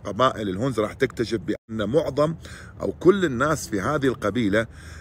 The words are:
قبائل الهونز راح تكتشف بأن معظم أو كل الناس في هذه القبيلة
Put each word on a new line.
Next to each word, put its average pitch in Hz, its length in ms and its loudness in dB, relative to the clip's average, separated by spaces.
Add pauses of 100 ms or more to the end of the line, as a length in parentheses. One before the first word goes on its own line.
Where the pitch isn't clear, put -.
قبائل 107 420 0
الهونز 107 320 -2
راح 104 120 0
تكتشف 113 460 -2
بأن 104 500 -4
معظم 151 460 2 (460)
أو 95 120 -2
كل 185 320 6
الناس 143 440 0
في 101 120 -2
هذه 139 260 0
القبيلة 110 600 2 (340)